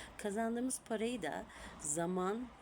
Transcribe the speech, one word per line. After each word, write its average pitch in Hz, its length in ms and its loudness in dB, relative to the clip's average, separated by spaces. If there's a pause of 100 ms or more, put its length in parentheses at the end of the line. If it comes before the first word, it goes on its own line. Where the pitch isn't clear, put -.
(180)
Kazandığımız 226 720 2
parayı 226 320 2
da 165 220 -2 (360)
zaman, 185 680 2 (140)